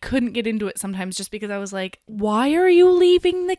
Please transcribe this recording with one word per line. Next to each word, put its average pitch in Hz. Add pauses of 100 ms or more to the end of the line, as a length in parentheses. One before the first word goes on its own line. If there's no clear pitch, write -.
couldn't 240
get 220
into 220
it -
sometimes 185
just 196
because 208
I 202
was 196
like, 190
"Why 220
are 359
you 359
leaving 359
the 370